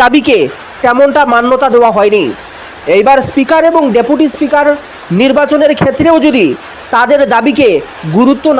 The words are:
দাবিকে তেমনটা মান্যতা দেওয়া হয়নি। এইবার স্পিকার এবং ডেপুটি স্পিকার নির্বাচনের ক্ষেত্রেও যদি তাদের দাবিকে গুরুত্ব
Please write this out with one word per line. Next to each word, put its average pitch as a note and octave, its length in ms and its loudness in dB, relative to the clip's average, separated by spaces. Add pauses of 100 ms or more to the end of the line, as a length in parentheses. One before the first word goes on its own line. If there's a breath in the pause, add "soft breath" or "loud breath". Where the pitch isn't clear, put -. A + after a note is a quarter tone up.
দাবিকে B3 360 2 (460)
তেমনটা C#4 380 2 (120)
মান্যতা B3+ 420 0
দেওয়া A#3+ 220 2
হয়নি। G#3 260 2 (720)
এইবার A#3+ 220 4 (100)
স্পিকার D#4 340 0 (100)
এবং E4 120 0 (120)
ডেপুটি C#4 300 0 (100)
স্পিকার D4 300 0 (560)
নির্বাচনের C#4+ 580 2
ক্ষেত্রেও D#4 360 0 (120)
যদি A#3+ 180 2 (500)
তাদের B3 260 2 (120)
দাবিকে A#3 360 0 (480)
গুরুত্ব B3+ 280 0 (140)